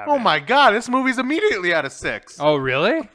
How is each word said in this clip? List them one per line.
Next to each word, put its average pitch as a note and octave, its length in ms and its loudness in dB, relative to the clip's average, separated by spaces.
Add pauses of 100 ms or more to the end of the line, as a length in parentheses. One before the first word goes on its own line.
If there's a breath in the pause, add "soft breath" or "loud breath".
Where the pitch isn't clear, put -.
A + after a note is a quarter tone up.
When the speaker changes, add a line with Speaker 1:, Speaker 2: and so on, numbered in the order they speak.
Speaker 1:
Oh D4+ 60 -4
Speaker 2:
haven't. C#4 120 0
Speaker 1:
my D#3+ 160 2
God, A#3+ 340 4
this A#3 140 -4
movie's B3+ 300 -2
immediately B3+ 560 -2
at D#3 100 0
a C3+ 60 -6
six. - 500 -8
Speaker 2:
Oh, D3+ 160 2
really? D3 600 -2